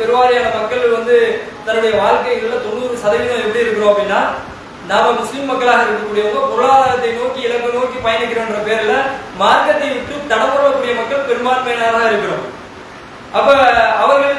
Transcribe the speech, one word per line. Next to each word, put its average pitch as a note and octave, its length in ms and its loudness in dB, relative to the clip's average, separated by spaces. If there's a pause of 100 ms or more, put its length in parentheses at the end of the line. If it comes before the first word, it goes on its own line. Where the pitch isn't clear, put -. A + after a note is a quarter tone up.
பெருவாரியான A#3+ 480 2 (100)
மக்கள் A#3 380 0
வந்து A#3 200 2 (500)
தன்னுடைய A3 260 0 (120)
வாழ்க்கைகள்ல A3+ 600 0
தொண்ணூறு A#3+ 400 -4
சதவீதம் A#3 400 0
எப்படி A3+ 200 0
இருக்கிறோம் G#3 280 2
அப்படின்னா, G3+ 300 0 (640)
நாம A3+ 320 2
முஸ்லிம் C4+ 300 -6
மக்களாக B3 340 2
இருக்கக்கூடியவங்க G#3 560 -2 (100)
பொருளாதாரத்தை B3 600 2
நோக்கி, B3+ 300 -4
இலக்கை A#3+ 340 -2
நோக்கி B3+ 300 -4
பயணிக்கிறோன்ற A3+ 520 -2 (100)
பேர்ல G#3+ 260 0 (480)
மார்க்கத்தை C4 460 2
விட்டு B3+ 260 -6 (180)
தடம்புறக்கூடிய C#4 680 2
மக்கள் C4 280 -4
பெரும்பான்மையினராக A#3 840 0
இருக்கிறோம். - 340 -4 (920)
அப்ப C#4 120 4 (520)
அவர்கள் C#4 360 4